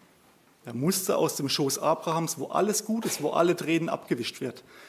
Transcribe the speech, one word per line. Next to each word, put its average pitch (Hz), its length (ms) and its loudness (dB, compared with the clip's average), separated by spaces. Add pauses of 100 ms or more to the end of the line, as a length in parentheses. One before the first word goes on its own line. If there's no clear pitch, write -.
(640)
Er 120 80 -12
musste 170 440 0
aus 156 180 2
dem 143 120 -4
Schoß 135 300 0
Abrahams, 160 640 0
wo 135 80 -4
alles 196 380 0
gut 226 200 -2
ist, - 160 -2
wo 143 80 0
alle 170 260 4
Tränen 165 320 0
abgewischt - 540 -4
wird, 127 220 -8 (260)